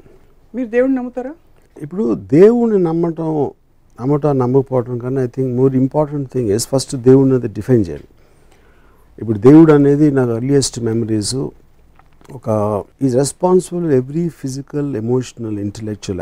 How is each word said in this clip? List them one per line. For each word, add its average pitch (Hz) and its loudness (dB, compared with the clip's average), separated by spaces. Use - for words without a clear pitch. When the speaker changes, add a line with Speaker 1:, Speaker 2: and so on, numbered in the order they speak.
Speaker 1:
మీరు 247 -6
దేవుడిని 254 0
నమ్ముతారా? 247 -10
Speaker 2:
ఇప్పుడు 196 -4
దేవుణ్ణి 202 2
నమ్మటం, 160 -2
నమ్మటం, 143 0
నమ్మకపోవటం 123 0
కన్నా 131 -4
I 123 -4
think 127 -4
more 135 2
important 143 -2
thing 120 -2
is 120 -4
first 135 -4
దేవుడిని 131 4
అది 117 -2
డిఫైన్ 107 0
చేయాలి. 73 -12
ఇప్పుడు 107 -4
దేవుడు 151 8
అనేది 143 4
నాకు 127 0
ఎర్లియస్ట్ 127 -2
మెమరీస్ 113 -4
ఒక 120 -12
is 135 0
responsible 165 0
every 151 -6
physical, 139 -8
emotional, 117 -6
intellectual 104 -8